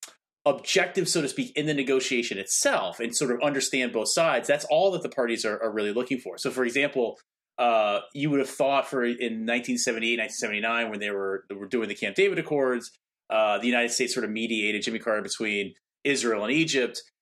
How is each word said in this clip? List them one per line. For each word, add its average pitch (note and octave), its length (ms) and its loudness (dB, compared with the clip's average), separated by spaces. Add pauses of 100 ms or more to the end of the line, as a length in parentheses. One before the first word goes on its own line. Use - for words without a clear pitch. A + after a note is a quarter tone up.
(460)
objective, F3 640 0
so E3+ 140 2
to C#3 60 -2
speak, B2 280 -6
in D3+ 120 0
the D3+ 60 2
negotiation B2+ 680 0
itself G#2 600 0
and A#2 160 -4
sort C#3 140 0
of A#2+ 140 0
understand C3+ 480 0
both A2 160 -2
sides, D#3 400 2
that's C#3+ 180 2
all E3+ 260 4
that F3 120 -4
the C3+ 60 -6
parties A#2 360 -2
are, G#2+ 160 -2
are A2+ 100 0
really G#2 200 0
looking B2 260 -2
for. F#2 220 -12
So, C3+ 100 -4
for B2 160 0
example, B2 540 0 (400)
uh, G#2+ 400 4 (140)
you C#3 160 -2
would C#3 100 4
have C3+ 100 0
thought C#3 400 2
for B2+ 140 0
in A#2+ 400 -2
nineteen B2 340 0
seventy-eight, A#2 380 0
nineteen A2 160 -2
seventy-nine, A2+ 580 -2
when G#2+ 120 -6
they G#2 100 -2
were, G2 380 -4
they G2+ 60 -8
were G2 120 -10
doing A2 220 0
the G#2 40 -6
Camp G#2 220 -4
David F#3+ 240 4
Accords, B2+ 580 0 (320)
uh, G#2+ 300 4
the A#2 80 0
United A#2+ 240 2
States A#2+ 220 0
sort A#2+ 100 0
of G#2+ 80 -4
mediated, G#2+ 500 -2
Jimmy A2+ 160 -4
Carter, G#2+ 240 0
between G2+ 520 -4 (320)
Israel A#2 400 2
and A#2+ 80 0
Egypt. C#3 500 0 (180)